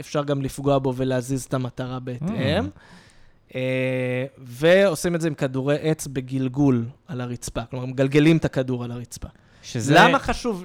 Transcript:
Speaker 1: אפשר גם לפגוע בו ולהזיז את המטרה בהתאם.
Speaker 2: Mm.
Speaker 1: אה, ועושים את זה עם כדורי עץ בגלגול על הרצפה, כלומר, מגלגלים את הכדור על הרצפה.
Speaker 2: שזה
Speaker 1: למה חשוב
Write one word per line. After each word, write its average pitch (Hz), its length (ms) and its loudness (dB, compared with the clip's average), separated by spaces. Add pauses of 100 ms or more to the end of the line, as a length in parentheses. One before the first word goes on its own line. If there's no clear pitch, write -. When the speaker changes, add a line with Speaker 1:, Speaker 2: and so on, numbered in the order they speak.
Speaker 1:
אפשר 143 240 -4
גם 143 180 -2
לפגוע 139 360 0
בו 135 180 -2
ולהזיז 127 480 -2
את - 100 -8
המטרה 127 460 -6
בהתאם. 147 640 -4
Speaker 2:
Mm. - 40 -6 (880)
Speaker 1:
אה, 127 680 -2 (140)
ועושים 165 760 4
את 165 60 -2
זה 165 80 0
עם 147 60 -2
כדורי 135 460 0
עץ 156 260 -2
בגלגול 131 800 0 (240)
על 131 120 -8
הרצפה, 123 440 -8
כלומר, 127 220 -10
מגלגלים 139 500 4
את 156 80 0
הכדור 127 400 -2
על 120 60 -8
הרצפה. 120 380 -12 (340)
Speaker 2:
שזה 131 320 0
Speaker 1:
למה 240 240 8
חשוב 226 460 -4